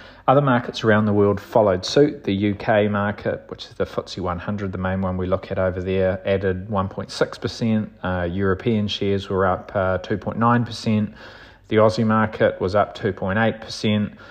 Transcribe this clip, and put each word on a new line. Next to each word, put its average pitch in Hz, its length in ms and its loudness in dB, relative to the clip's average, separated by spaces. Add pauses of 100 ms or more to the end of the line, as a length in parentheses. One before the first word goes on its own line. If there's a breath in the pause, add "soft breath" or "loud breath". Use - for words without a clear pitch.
(280 loud breath)
Other 135 140 6
markets 127 420 0
around 107 220 4
the 104 80 2
world 101 260 4
followed 98 460 2
suit. 143 380 2
The 101 100 0
U 101 220 0
K 107 320 2
market, 104 600 -2
which - 180 -14
is - 100 -20
the - 100 -2
footsie - 360 -8
one 90 180 -4
hundred, 101 320 -6
the 95 80 -6
main 92 220 -2
one 92 160 -2
we 92 100 -4
look 92 240 -2
at 95 80 -4
over 92 220 0
there, 95 460 0
added 95 400 0
one 98 220 -2
point - 220 -10
six - 260 -2
percent. 110 560 -2 (100)
Uh, 90 260 -2
European 98 580 0
shares 98 420 -2
were 95 160 2
up, 92 300 -2
uh, 92 240 0
two - 180 -4
point - 220 -6
nine 120 260 4
percent. 107 480 -2 (540 loud breath)
The 110 80 0
Aussie 110 320 4
market 110 520 2
was 95 140 -2
up 104 220 0
two 101 180 -2
point 95 240 -4
eight 110 240 0
percent. 107 520 -2 (180 loud breath)